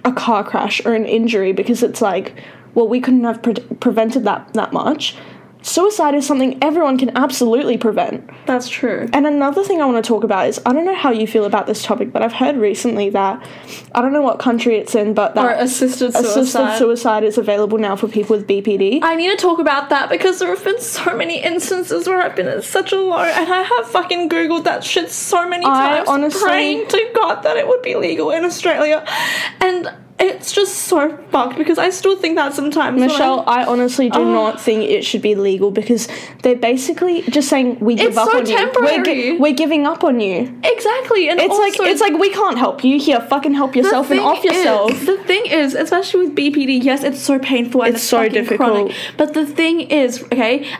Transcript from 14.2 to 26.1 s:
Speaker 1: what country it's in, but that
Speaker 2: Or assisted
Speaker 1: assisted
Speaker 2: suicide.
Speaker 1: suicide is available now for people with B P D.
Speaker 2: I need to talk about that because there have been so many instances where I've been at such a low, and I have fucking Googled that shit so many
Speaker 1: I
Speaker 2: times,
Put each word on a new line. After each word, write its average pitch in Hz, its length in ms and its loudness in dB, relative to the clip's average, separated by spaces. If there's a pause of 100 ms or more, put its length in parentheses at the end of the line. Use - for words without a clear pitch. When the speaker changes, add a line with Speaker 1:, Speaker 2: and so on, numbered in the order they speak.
Speaker 1:
what 269 180 0
country 240 380 2
it's - 180 -4
in, 214 200 2
but 208 220 0
that 220 60 2
Speaker 2:
Or 247 160 2
assisted 254 520 0
Speaker 1:
assisted 240 240 0
Speaker 2:
suicide. 226 420 2
Speaker 1:
suicide 226 480 2
is 214 140 0
available 208 400 0
now 202 180 0
for - 120 -2
people 214 280 0
with 208 100 -4
B 202 140 0
P 202 160 0
D. 196 260 2
Speaker 2:
I 330 140 0
need 349 140 0
to 415 120 0
talk 339 160 2
about 285 300 0
that 277 220 0
because 359 280 0
there 359 120 -2
have 381 140 -4
been 427 180 0
so - 340 -4
many 330 260 -4
instances 349 640 -2
where 370 140 0
I've - 160 -2
been - 120 -2
at 220 160 -4
such - 280 -2
a 381 80 0
low, 370 220 0
and 330 280 0
I 370 120 0
have 453 280 0
fucking 349 380 -2
Googled 330 360 0
that - 200 -2
shit - 260 -2
so 349 380 -2
many 349 160 -4
Speaker 1:
I 269 40 4 (280)
Speaker 2:
times, 330 140 -2